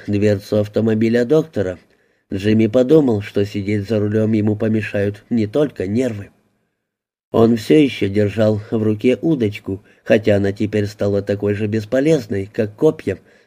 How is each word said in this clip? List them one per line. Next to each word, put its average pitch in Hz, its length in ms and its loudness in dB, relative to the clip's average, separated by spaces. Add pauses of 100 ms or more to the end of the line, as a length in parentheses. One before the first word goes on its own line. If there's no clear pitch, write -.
дверцу 104 520 0
автомобиля 110 640 0
доктора, 117 540 0 (540)
Джимми 110 340 2
подумал, 127 560 4
что 104 240 -2
сидеть 104 420 -4
за 110 100 0
рулем 107 340 0
ему 107 220 2
помешают 107 760 -2
не 110 160 0
только 131 400 -2
нервы. 107 420 -4 (1040)
Он 117 240 4
все 151 260 2
еще 107 260 -2
держал 104 520 0 (100)
в 110 120 -2
руке 110 380 0
удочку, 110 640 -4 (220)
хотя 107 320 2
она 101 160 0
теперь 104 340 -2
стала 101 360 -4
такой 101 320 -2
же 107 140 -4
бесполезной, 110 840 -2
как 110 240 -4
копья, 151 420 0 (280)